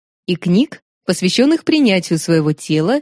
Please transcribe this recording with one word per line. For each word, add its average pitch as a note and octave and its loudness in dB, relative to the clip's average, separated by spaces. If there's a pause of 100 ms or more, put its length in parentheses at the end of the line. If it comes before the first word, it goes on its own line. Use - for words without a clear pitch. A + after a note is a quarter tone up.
(260)
И F3+ -2
книг, F#3 0 (240)
посвящённых A#3 0
принятию G3 0
своего D#3 0
тела D#3+ -2